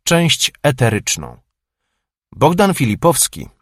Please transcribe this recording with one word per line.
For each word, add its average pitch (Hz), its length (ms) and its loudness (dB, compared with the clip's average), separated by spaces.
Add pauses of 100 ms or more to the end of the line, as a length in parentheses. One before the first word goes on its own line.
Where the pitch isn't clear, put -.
część 170 480 0 (120)
eteryczną. 104 760 -2 (920)
Bogdan 175 420 2
Filipowski, 117 720 -2 (140)